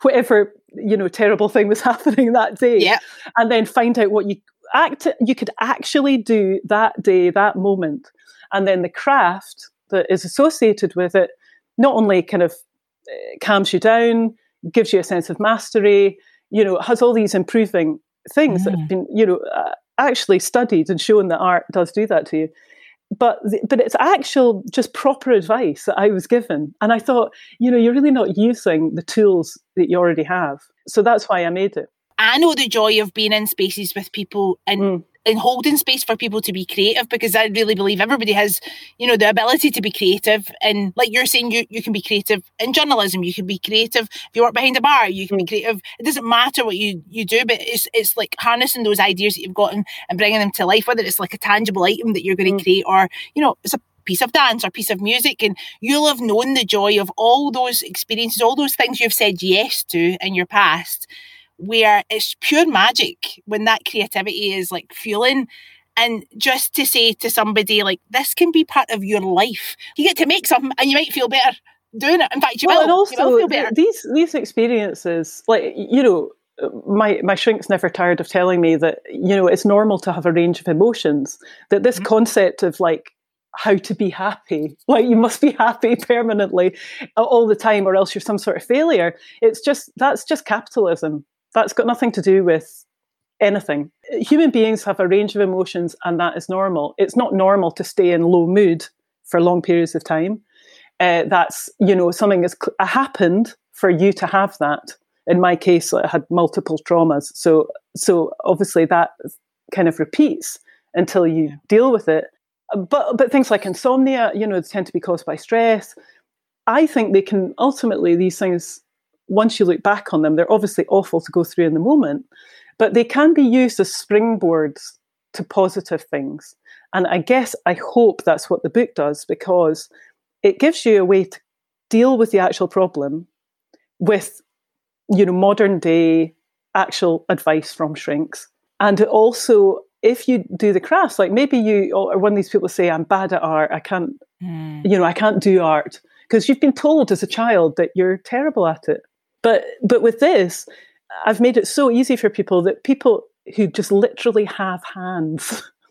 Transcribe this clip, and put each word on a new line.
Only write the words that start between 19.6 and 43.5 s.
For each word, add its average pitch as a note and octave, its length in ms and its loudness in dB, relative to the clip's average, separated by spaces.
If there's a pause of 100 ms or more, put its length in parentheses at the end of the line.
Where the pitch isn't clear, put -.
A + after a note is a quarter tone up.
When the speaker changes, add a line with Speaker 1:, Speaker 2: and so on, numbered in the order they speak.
Speaker 1:
actually A#3+ 420 2
studied G#3 500 0
and F3 100 -2
shown G3+ 300 4
that E3 80 -2
art F3+ 340 2
does E3+ 220 0
do G#3 140 -2
that F3 200 0
to D#3+ 100 -4
you. D#3 120 -2 (680)
But A#3 260 2
the, G#3 240 -2
but B3+ 120 2
it's A3+ 200 0
actual, B3+ 680 2
just - 240 -2
proper - 380 0
advice G3+ 540 0
that - 120 -2
I G3+ 120 4
was F#3 180 -4
given. F3 540 -2
And G#3+ 100 2
I A3+ 80 0
thought, A#3 320 0 (280)
you B3 120 2
know, B3 60 4
"You're A#3 160 4
really C#4 180 2
not G#3+ 260 0
using F3 580 0
the E3 60 -6
tools F#3+ 560 0 (200)
that F3 120 2
you F3 80 0
already E3+ 260 2
have." D3+ 360 -4 (280)
So - 140 0
that's A#3 280 2
why F3+ 160 0
I E3+ 40 -2
made F#3 280 -4
it. - 100 -10 (300)
Speaker 2:
I A3+ 200 2
know E4 160 4
the C4+ 140 -4
joy G#3+ 340 2
of G3+ 120 -4
being G#3+ 180 -2
in G#3+ 160 -2
spaces F#3+ 480 -4
with G3 160 -10
people G3 560 -4
and G3+ 140 -2
Speaker 1:
Mm. F#3 220 -2 (220)
Speaker 2:
and A3 120 2
holding B3 400 0
space C4 260 -2
for A3+ 120 -4
people G#3+ 260 -6
to F#3+ 120 -6
be F#3 120 -8
creative, A3+ 440 0
because A3+ 260 -2
I A3 120 2
really G#3+ 280 -2
believe G3 240 -2
everybody A3+ 320 -2
has, G3+ 300 0 (360)
you A#3+ 80 -8
know, A#3+ 120 2
the G#3+ 120 4
ability A#3 420 2
to A#3+ 100 -6
be G3 100 -4
creative. G3+ 580 0 (120)
And G3+ 340 -2
like A#3+ 160 0
you're B3+ 140 0
saying, A#3+ 260 -2
you, A3+ 180 -2
you A3 140 -10
can A3+ 80 -6
be G3+ 100 -4
creative G#3 560 -4
in A#3+ 140 -6
journalism, A3 520 -2
you F3 100 -6
can G3 120 -8
be F#3+ 140 -8